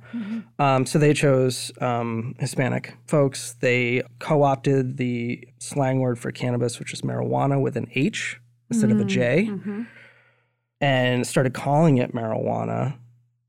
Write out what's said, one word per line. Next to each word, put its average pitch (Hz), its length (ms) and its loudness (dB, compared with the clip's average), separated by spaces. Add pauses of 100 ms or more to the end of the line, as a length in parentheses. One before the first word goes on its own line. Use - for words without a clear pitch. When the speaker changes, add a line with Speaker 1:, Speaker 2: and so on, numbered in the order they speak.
(140)
Speaker 1:
Mm-hmm. 226 260 -8 (220)
Speaker 2:
Um, 131 260 4
so - 100 0
they 151 160 6
chose, 131 680 2
um, 117 600 -2
Hispanic 127 560 -4 (100)
folks. - 540 0
They 123 420 2 (180)
co-opted 135 760 2
the 120 500 -4 (120)
slang 131 400 0
word 123 180 0
for 123 140 -8
cannabis, 123 480 -4
which - 140 -12
is - 80 -12
marijuana 131 600 0
with 127 160 -2
an 117 160 -4
H - 480 -2 (280)
instead 214 220 2
of 214 80 4
a 202 60 0
Speaker 1:
Mm, - 20 0
Speaker 2:
J, 190 420 2
Speaker 1:
mm-hmm. 202 340 -8 (960)
Speaker 2:
and 127 440 2
started 131 280 0
calling 143 460 4
it - 140 -2
marijuana 113 840 -2 (520)